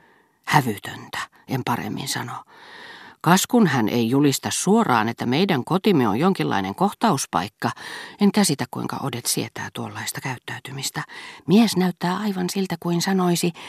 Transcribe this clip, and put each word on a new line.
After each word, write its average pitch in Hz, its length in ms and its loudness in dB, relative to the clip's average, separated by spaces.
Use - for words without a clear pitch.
Hävytöntä, - 720 -2
en 127 180 -4
paremmin 123 420 -4
sano. 123 260 -6
Kas 175 260 4
kun 233 200 6
hän 120 220 2
ei 113 200 0
julista 135 420 2
suoraan, 151 580 2
että 117 160 -6
meidän 143 380 2
kotimme 160 440 2
on 101 120 0
jonkinlainen 135 560 0
kohtauspaikka, 139 960 0
en 202 100 6
käsitä, 165 400 2
kuinka 120 320 -8
Odet 123 220 -8
sietää - 480 -6
tuollaista 107 480 -10
käyttäytymistä. 131 840 -8
Mies 202 300 6
näyttää 180 400 0
aivan 190 320 -2
siltä 190 300 -4
kuin 170 220 -2
sanoisi, 175 500 2